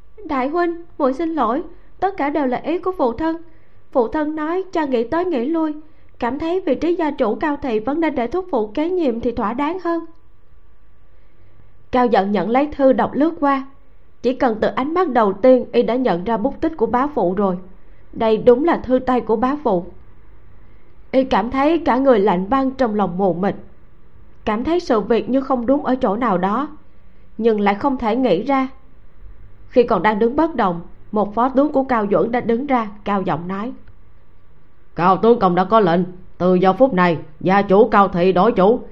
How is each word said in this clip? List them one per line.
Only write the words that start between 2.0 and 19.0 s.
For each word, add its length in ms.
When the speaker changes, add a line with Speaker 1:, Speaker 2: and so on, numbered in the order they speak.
Speaker 1:
cả 120
đều 180
là 100
ý 220
của 180
phụ 160
thân. 240
Phụ 160
thân 280
nói 360
cha 140
nghĩ 180
tới 220
nghĩ 200
lui, 280
cảm 200
thấy 220
vị 140
trí 200
gia 160
chủ 240
Cao 260
Thị 180
vẫn 200
nên 160
để 120
thúc 240
phụ 160
kế 220
nhiệm 300
thì 120
thỏa 220
đáng 260
hơn." 260
Cao 140
Giận 260
nhận 180
lấy 180
thư 260
đọc 200
lướt 260
qua, 280
chỉ 120
cần 280
từ 60
ánh 260
mắt 160
đầu 240
tiên 380
y 120
đã 120
nhận 280
ra 140
bút 240
tích 160
của 80
bá 220
phụ 260
rồi. 240
Đây 240
đúng 280
là 120
thư 220
tay 220